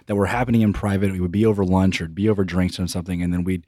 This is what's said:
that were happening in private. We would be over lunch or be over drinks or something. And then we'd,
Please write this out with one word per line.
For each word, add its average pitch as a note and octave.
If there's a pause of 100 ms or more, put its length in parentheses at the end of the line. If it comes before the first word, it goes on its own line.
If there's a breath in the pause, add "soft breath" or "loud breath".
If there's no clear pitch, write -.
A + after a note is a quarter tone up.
that G#2+
were G2+
happening A#2
in G#2
private. G2
We F#2+
would F2+
be G#2
over G2+
lunch F#2
or D#2+
be F#2
over G2+
drinks F2+
or F#2
something. F2
And F2
then F2
we'd, F#2